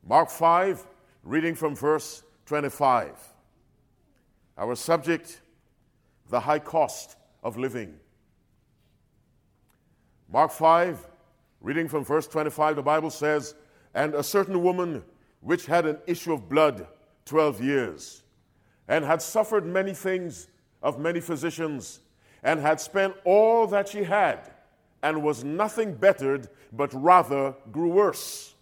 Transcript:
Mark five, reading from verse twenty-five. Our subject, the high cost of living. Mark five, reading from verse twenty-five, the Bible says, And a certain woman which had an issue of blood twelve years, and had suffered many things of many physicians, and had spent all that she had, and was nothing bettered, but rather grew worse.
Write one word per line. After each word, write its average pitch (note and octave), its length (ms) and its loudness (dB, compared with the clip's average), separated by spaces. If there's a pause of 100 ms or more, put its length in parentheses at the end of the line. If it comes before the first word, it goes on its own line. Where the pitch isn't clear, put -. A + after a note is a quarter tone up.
Mark C#3+ 260 4
five, E3+ 560 2 (380)
reading D#3+ 320 -2
from D3+ 200 -4
verse D3 480 -2 (220)
twenty-five. C3 680 0 (1400)
Our A2+ 180 -4
subject, E3 680 -2 (880)
the A#2+ 100 0
high D3 200 0
cost - 560 -4 (280)
of A2 140 -8
living. A2+ 420 -8 (2250)
Mark D#3 220 2
five, E3 560 2 (540)
reading D#3+ 260 -4
from D3+ 160 -4
verse D3+ 240 -2
twenty-five, D3+ 480 -2
the C#3+ 60 -4
Bible D3+ 300 0
says, D3+ 440 -2 (380)
And D3+ 200 -2
a C#3+ 100 -2
certain F#3+ 380 0
woman F3 420 0 (380)
which F3 260 -2
had E3 180 2
an D3+ 200 -2
issue E3+ 280 -4
of G#2+ 160 -6
blood C#3 360 2 (380)
twelve D3 380 0
years, B2 640 -4 (640)
and D3+ 180 0
had D#3+ 160 0
suffered G#3+ 440 -2
many F#3+ 280 -2
things F#3 540 -6 (340)
of C3+ 180 -2
many E3+ 200 -2
physicians, D#3+ 800 -6 (440)
and D#3 160 2
had D#3 200 2
spent G3 340 -2 (120)
all A3 420 6
that G3 220 0
she G3+ 140 -6
had, F3 500 0 (480)
and D#3 220 -2
was D3 200 -2
nothing G3+ 500 -4
bettered, C#3 560 2 (220)
but C#3 220 -4
rather C#3 600 4 (180)
grew E3 180 -2
worse. - 720 0